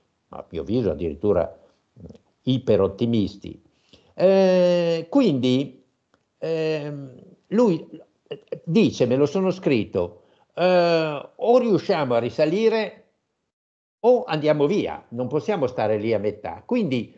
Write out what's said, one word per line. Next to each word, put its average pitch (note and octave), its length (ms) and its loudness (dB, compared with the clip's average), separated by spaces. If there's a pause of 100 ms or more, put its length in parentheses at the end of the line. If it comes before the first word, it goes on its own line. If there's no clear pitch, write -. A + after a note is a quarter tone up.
(300)
a - 200 -16
mio E2 120 -8
avviso, G2+ 300 -2
addirittura, E2+ 680 -2 (440)
eh, - 180 -20 (240)
iperottimisti. A2+ 1160 -2 (520)
Eh, F3+ 960 2
quindi, C3 760 0 (540)
ehm, D3+ 800 -6 (320)
lui, G3 400 2 (400)
eh, - 360 -12
dice, E3 420 2
me A#2+ 100 2
lo C#3+ 100 4
sono F#3 260 0
scritto, G2+ 720 -2 (300)
eh, E3+ 840 0
"O A#3+ 220 0
riusciamo F3+ 560 0
a A#2 60 2
risalire F#3+ 840 -2 (1000)
o A#3+ 220 4
andiamo D3+ 440 2
via, F2 420 -2
non A#2+ 180 -6
possiamo D3+ 400 -2
stare A2 300 -2
lì A2 160 -2
a G#2 60 0
metà." G2 460 -6
Quindi C#3+ 520 -2